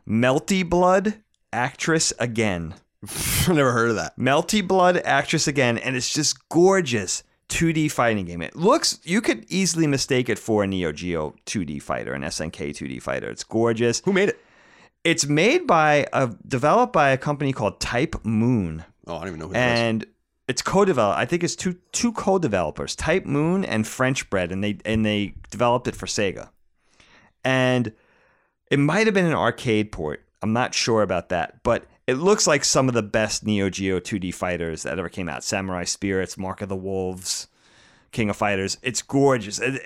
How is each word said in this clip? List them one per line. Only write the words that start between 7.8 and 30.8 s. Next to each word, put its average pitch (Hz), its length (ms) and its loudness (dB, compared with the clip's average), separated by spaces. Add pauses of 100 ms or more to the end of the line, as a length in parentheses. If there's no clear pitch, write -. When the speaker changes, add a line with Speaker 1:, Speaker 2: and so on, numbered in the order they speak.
Speaker 1:
fighting 113 380 0
game. 85 160 -8
It - 140 -10
looks, 226 480 2
you 185 180 0
could - 280 -2
easily 165 360 0
mistake 131 440 0
it 104 100 0
for 107 240 0
a 98 40 0
Neo 92 240 -2
Geo 80 440 -6 (100)
two 101 180 -4
D 73 140 -8
fighter, 60 360 -6
an 67 100 -6
S 80 180 -6
N 78 80 -6
K 73 240 -8
two 76 140 -10
D 65 120 -8
fighter. 60 300 -6
It's - 140 -12
gorgeous. 117 640 0
Speaker 2:
Who 196 80 2
made 190 160 2
it? - 120 -6 (600)
Speaker 1:
It's 160 240 0
made 220 400 2
by 156 440 4
a, 127 200 0 (160)
developed 151 440 2
by 147 180 4
a 131 80 2
company 143 360 -2
called 104 260 -2
Type - 360 -2 (100)
Moon. 107 580 2 (220)
Speaker 2:
Oh, 85 120 -8
I - 20 -6
don't 85 80 -8
even 82 140 -10
know 78 60 -10
who 95 60 -10
that 120 200 2
is. 117 60 2
Speaker 1:
And 113 260 0 (420)
it's - 160 -4
co-developed. 131 560 2
I 107 60 0
think 170 180 -2
it's 160 120 -4
two, 180 220 -4 (140)
two 240 200 0
co-developers, 101 840 -2
Type 175 320 -2
Moon 165 360 0
and 110 240 -2
French 131 440 -2
Bread, 90 200 0
and 95 120 -4
they, 104 200 -2
and 110 220 0
they 104 300 0 (160)
developed 120 360 0
it 104 80 -6
for - 120 -10
Sega. 95 420 -4 (960)
And 127 500 2 (760)
it 143 80 2
might 160 260 2
have 220 80 2
been 185 140 4
an 160 80 2
arcade 107 560 0
port. 76 340 -8 (160)
I'm 110 120 0
not 117 200 0
sure 113 300 2